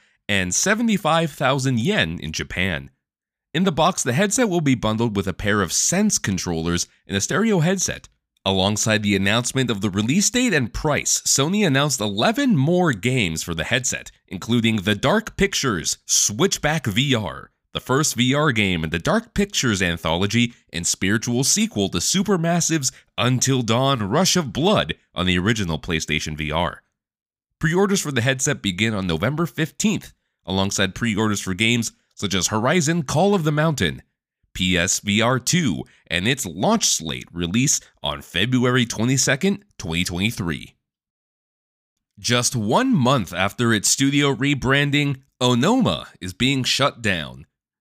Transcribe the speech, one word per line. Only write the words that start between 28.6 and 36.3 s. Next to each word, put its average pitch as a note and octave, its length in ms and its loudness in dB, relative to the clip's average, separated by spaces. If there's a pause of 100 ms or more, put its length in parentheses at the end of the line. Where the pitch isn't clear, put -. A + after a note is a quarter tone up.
begin G#2 320 0
on F#2+ 100 -2
November A2 400 0
fifteenth, - 680 -4 (340)
alongside F#2+ 480 0
pre-orders G#2+ 460 0
for F#2 120 -6
games A2+ 380 0 (240)
such F#2+ 180 -4
as F2+ 140 0
Horizon D3+ 560 0
Call F#3 320 2
of E3+ 80 0
the D3+ 80 2
Mountain, B2+ 500 0 (540)
P F2+ 200 2
S E2+ 240 2
V G2+ 220 2
R B2 160 2
two, A#2+ 460 0 (240)
and F2+ 200 -2
its C#3 180 -2